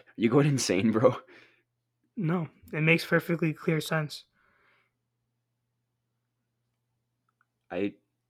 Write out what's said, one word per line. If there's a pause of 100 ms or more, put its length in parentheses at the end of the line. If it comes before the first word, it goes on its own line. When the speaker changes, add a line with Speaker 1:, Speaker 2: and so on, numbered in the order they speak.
(160)
Speaker 1:
you
going
insane,
bro? (1000)
Speaker 2:
No, (240)
it
makes
perfectly
clear
sense. (3500)
Speaker 1:
I, (380)